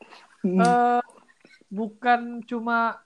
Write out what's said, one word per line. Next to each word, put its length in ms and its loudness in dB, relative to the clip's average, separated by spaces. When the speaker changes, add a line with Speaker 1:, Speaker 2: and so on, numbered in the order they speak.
Speaker 1:
Hmm. 180 0
Speaker 2:
eh, 440 4
bukan 760 -2
cuma 640 -4